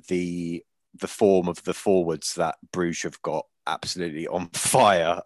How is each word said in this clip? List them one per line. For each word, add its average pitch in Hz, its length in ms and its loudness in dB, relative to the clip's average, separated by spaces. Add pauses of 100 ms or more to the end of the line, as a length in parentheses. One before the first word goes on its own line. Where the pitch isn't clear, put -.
the, 87 560 -4 (360)
the 95 80 -6
form 95 400 4
of 85 160 -6
the 92 100 -4
forwards 85 640 0
that 82 200 -2 (160)
Bruges 85 320 -4
have - 200 -10
got 78 220 -4 (220)
absolutely 80 600 -6
on 87 220 -4
<laughs> - 40 -20
fire, 92 720 4